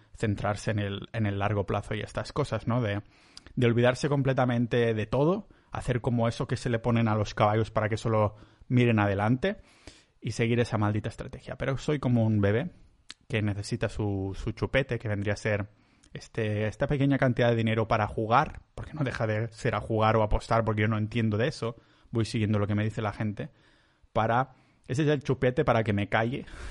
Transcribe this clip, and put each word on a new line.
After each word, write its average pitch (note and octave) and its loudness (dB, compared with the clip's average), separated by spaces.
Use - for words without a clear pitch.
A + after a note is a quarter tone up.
centrarse G#2 -2
en G#2+ -2
el, G2+ -6
en A2 -2
el G2+ -2
largo G2+ 0
plazo G#2+ -4
y G#2+ -6
estas - -8
cosas, A#2 -2
¿no? A#2+ 0
De, G2+ -2
de B2 4
olvidarse B2 4
completamente B2+ 2
de G#2+ -2
todo, D#3 0
hacer B2 -2
como A#2+ 0
eso A#2+ -4
que A#2+ -2
se - -4
le A#2 0
ponen A#2 2
a G#2+ 2
los G#2+ 0
caballos A2 2
para G#2+ 0
que A2 -2
solo G#2+ 2
miren A#2+ 4
adelante G#2+ 2
y A2+ -6
seguir A#2 2
esa A#2 0
maldita G#2 0
estrategia. - -12
Pero C3+ -4
soy D3+ -2
como B2 2
un A2 2
bebé A2 2
que A2 -2
necesita G#2 -4
su, G2 -4
su A2+ -4
chupete, B2+ -2
que A#2 -8
vendría G2+ -2
a - -2
ser G#2 -2
este, G#2+ -4
esta C#3 -2
pequeña C#3 2
cantidad B2 4
de A#2 4
dinero A2+ 0
para G#2+ 2
jugar, A#2 0
porque - -12
no D3+ -4
deja A#2+ -2
de A2 -2
ser A2 -4
a G#2+ -2
jugar A2 2
o A2 4
apostar, A2+ 2
porque G#2+ 0
yo G#2+ 4
no A2 0
entiendo G#2+ 0
de A#2+ 2
eso, A#2 -6
voy A2+ 0
siguiendo G#2+ 0
lo G2+ 2
que G#2 0
me G#2 0
dice A2 -4
la G#2 -2
gente, G#2 -6
para... A2+ 2
Ese C#3 0
es C#3+ 4
el D3 0
chupete B2+ 2
para A#2 4
que G#2+ 0
me G2+ -2
calle, A#2 -2